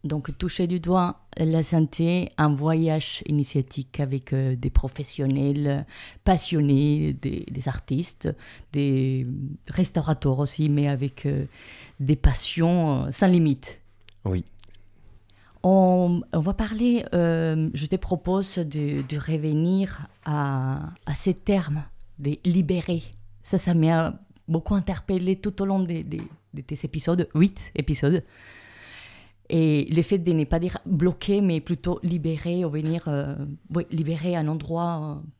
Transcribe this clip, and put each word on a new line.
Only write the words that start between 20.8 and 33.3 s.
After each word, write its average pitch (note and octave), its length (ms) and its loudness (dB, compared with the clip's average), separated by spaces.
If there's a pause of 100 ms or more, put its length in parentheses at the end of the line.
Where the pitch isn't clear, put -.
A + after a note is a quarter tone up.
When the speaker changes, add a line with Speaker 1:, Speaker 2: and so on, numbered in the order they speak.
Speaker 1:
à D3 100 -4
ces F#3 180 0
termes, D#3 480 -2 (380)
de C#3+ 240 -2
libérer. F3 600 0 (380)
Ça, - 160 -2
ça F3 160 2
m'a D#3+ 460 4 (300)
beaucoup F3 260 0
interpellée F#3+ 640 0
tout G3 240 -4
au G3 40 2
long F#3+ 140 2
de, E3+ 220 -2
de, D3+ 160 -8 (360)
de C#3 80 -10
tes C#3+ 220 -10
épisodes, E3 520 0
huit - 380 2
épisodes. D3 480 2 (1300)
Et D#3 440 4
le E3 80 4
fait F#3+ 180 2
de E3+ 120 0
ne D#3 140 2
pas E3+ 120 0
dire F3 280 -4
bloquer, F3+ 560 2
mais E3+ 180 2
plutôt - 420 -4
libérer, E3+ 640 -2
ou E3 60 -2
venir, D#3 380 -2
euh, C#3+ 280 -4 (400)